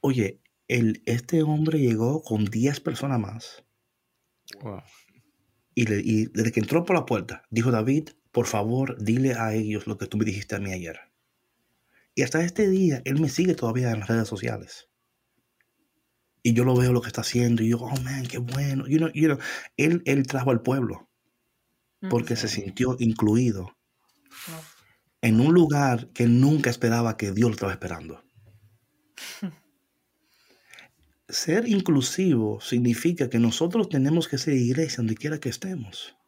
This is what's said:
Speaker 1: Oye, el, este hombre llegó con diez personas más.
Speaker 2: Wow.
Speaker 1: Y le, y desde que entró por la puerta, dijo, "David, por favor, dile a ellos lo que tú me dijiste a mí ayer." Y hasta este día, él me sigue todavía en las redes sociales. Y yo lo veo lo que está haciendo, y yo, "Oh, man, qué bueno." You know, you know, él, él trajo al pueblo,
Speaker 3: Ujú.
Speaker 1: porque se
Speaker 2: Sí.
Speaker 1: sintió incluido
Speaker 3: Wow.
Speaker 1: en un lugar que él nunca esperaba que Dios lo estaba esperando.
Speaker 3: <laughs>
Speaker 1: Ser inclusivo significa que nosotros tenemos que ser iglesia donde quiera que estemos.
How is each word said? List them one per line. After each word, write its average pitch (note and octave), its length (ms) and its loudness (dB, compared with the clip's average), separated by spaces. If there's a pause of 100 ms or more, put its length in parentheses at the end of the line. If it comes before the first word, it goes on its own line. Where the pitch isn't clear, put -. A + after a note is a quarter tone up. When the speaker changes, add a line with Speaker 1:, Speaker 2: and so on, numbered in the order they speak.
Speaker 1:
Oye, B2 380 0 (280)
el, A#2 380 0
este B2 380 0
hombre D#3 360 0
llegó B2 440 0
con G#2 220 -2
diez A#2 340 -2
personas C#3 400 -4
más. - 460 -12 (960)
Speaker 2:
Wow. G2+ 200 -12 (920)
Speaker 1:
Y A#2+ 100 2
le, G#2 180 0
y A2 240 2
desde A2 240 0
que - 80 0
entró C#3+ 260 2
por F#3 100 2
la E3 100 0
puerta, - 440 -4
dijo, A#2 220 0
"David, C3 380 0 (220)
por A#2 160 0
favor, B2 540 -2
dile B2 340 2
a A2+ 180 -2
ellos G#2+ 340 -4
lo G#2+ 100 -6
que - 100 -10
tú G#2+ 100 -4
me G#2+ 80 2
dijiste G2+ 300 -6
a G2+ 40 -6
mí G2 140 -6
ayer." F2 260 -10 (1160)
Y C3+ 80 2
hasta D#3+ 200 0
este F#3+ 260 2
día, F3+ 360 2
él C#3 160 0
me D3 80 2
sigue F3+ 260 0
todavía A#2+ 360 0
en A2 80 -2
las G2+ 100 -10
redes A2+ 180 2
sociales. A2 640 -8 (1500)
Y A#2+ 100 2
yo A#2+ 100 4
lo B2+ 120 4
veo B2 160 4
lo A#2+ 100 4
que - 60 -10
está - 140 -6
haciendo, A#2 420 2
y A2+ 60 2
yo, A#2 100 2
"Oh, C3 220 -6
man, C3 240 -6
qué B2+ 140 -8
bueno." C3+ 480 -4
You C#3+ 100 2
know, D#3+ 160 2
you D3+ 140 2
know, D3 100 2 (400)
él, E3+ 280 2
él C#3 220 2
trajo C3 240 0
al A#2 100 2
pueblo, B2+ 480 -4 (920)
Speaker 3:
Ujú. F#3+ 80 -10
Speaker 1:
porque A#2 260 0
se A2+ 120 -4
Speaker 2:
Sí. G#2 140 -6
Speaker 1:
sintió A#2+ 380 -2
incluido A2 800 0 (680)
Speaker 3:
Wow. D#3+ 120 -14 (640)
Speaker 1:
en A2+ 160 6
un D3 140 6
lugar C#3+ 600 4
que B2 100 0
él A#2+ 180 6
nunca C#3 300 4
esperaba A#2 440 0
que G2+ 160 -4
Dios A2+ 180 2
lo G#2+ 40 -2
estaba G2+ 200 -4
esperando. E2 500 -12 (960)
Speaker 3:
<laughs> - 440 -14 (1700)
Speaker 1:
Ser G#3+ 380 0
inclusivo D3 920 2
significa A#2+ 680 0
que A#2 100 0
nosotros E3 500 2
tenemos D3 380 2
que C#3 100 -4
ser C#3+ 180 -2
iglesia C3 420 0
donde A2 180 -2
quiera D3+ 240 -6
que C3+ 100 -6
estemos. C3 640 -10 (120)